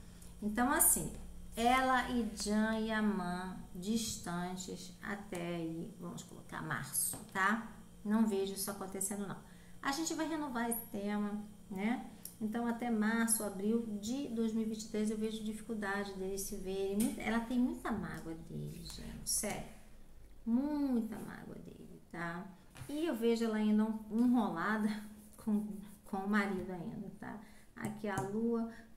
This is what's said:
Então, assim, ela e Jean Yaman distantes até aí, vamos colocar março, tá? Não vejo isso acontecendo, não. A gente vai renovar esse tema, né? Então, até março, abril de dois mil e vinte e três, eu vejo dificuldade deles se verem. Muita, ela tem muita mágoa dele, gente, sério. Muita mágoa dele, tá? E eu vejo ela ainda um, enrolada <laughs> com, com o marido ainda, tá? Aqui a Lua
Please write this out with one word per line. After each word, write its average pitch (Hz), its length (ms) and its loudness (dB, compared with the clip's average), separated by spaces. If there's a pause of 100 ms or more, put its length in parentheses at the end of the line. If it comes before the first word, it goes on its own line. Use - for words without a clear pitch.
(420)
Então, 233 300 4
assim, 302 400 6 (440)
ela 254 560 6
e 233 240 2
Jean 220 440 4
Yaman 185 800 2 (160)
distantes 185 1300 -2
até 175 540 -4
aí, 165 440 -4
vamos 175 240 -8
colocar - 380 -10
março, - 560 -2 (160)
tá? 202 380 2 (340)
Não 214 220 6
vejo 196 260 2
isso 190 160 -4
acontecendo, 196 580 -4
não. 190 100 -8 (440)
A 277 100 0
gente 320 220 0
vai 311 140 0
renovar 277 420 0
esse - 180 -2
tema, 208 540 0 (300)
né? 214 340 0 (360)
Então, 233 240 0
até 233 240 0
março, 226 540 4
abril 208 420 2 (160)
de 254 280 -2
dois 226 240 2
mil 220 100 2
e 214 60 0
vinte 220 140 -4
e - 60 -8
três, 214 220 2
eu 214 60 -2
vejo 220 260 -2
dificuldade 202 720 -2
deles 190 280 -2
se 208 140 -4
verem. 196 420 0
Muita, 240 240 2
ela 226 200 2
tem 247 180 2
muita 269 320 2
mágoa 160 420 -4
dele, 160 500 -8
gente, - 460 -8
sério. - 380 0 (800)
Muita 254 720 2
mágoa - 360 -10
dele, - 460 -14 (100)
tá? 175 340 -4 (420)
E 302 180 0
eu 311 100 2
vejo 226 280 4
ela 220 140 2
ainda 214 260 6
um, 220 160 0 (100)
enrolada 214 800 4 (260)
<laughs> - 280 -18
com, 208 240 4 (380)
com - 120 -4
o 190 120 0
marido 190 420 2
ainda, 175 480 -6
tá? - 180 -10 (380)
Aqui - 320 -6
a 196 140 0
Lua 226 500 0 (260)